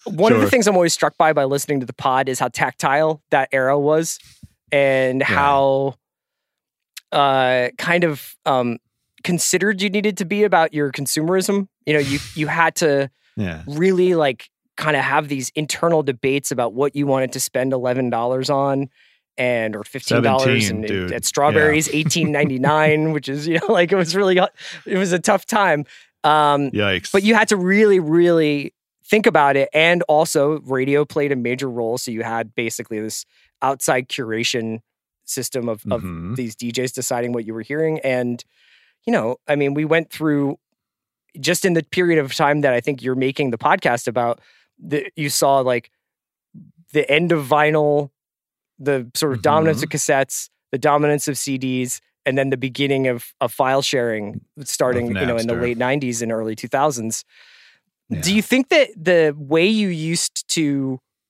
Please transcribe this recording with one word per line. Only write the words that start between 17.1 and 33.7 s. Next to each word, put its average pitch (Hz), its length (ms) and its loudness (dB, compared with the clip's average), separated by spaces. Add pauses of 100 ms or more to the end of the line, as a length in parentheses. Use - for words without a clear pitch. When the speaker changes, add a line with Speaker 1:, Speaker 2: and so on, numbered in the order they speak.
Speaker 1:
to 135 60 -6
spend 131 340 -2
eleven 123 360 -2
dollars 123 400 -2
on 139 400 0 (480)
and, 117 380 -2
or 104 80 -8
fifteen 117 400 -2
dollars 127 200 2 (220)
Speaker 2:
Seventeen, 98 100 -2
Speaker 1:
and 107 120 -6
Speaker 2:
dude. 92 240 -4
Speaker 1:
at 123 140 -6
Strawberries, 151 640 2
Speaker 2:
Yeah. - 80 -4
<laughs> 151 40 0
Speaker 1:
eighteen 156 320 0
ninety-nine, 151 800 2
which 147 180 -4
is, 147 180 -6
you 165 120 0
know, 392 80 -6
<laughs> - 40 0
like, 175 200 2
it 196 40 2
was 170 200 0
really, 185 240 2 (460)
it 190 120 -2
was 185 160 0
a 180 60 2
tough 196 260 0
time. 180 400 2 (380)
Um, 147 480 4
Speaker 2:
Yikes. 98 400 0
Speaker 1:
but 196 120 4
you 220 120 4
had 214 140 4
to 208 80 2
really, 196 420 4
really 156 760 2 (320)
think 208 220 4
about 147 280 6
it. 139 180 2
And 170 300 4
also 151 580 2
radio 135 440 0
played 143 260 -2
a 135 40 -2
major 123 340 -4
role. 117 300 -4
So - 100 -10
you 113 140 -6
had 113 320 -6
basically 113 440 -6
this 107 260 -8 (360)
outside 131 480 -2